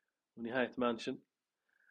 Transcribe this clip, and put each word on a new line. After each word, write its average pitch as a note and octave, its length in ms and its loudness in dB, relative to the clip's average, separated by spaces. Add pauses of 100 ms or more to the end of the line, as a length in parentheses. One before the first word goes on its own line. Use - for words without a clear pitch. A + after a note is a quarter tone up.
(360)
ونهاية A#2 420 0
Mansion. A#2+ 400 0 (720)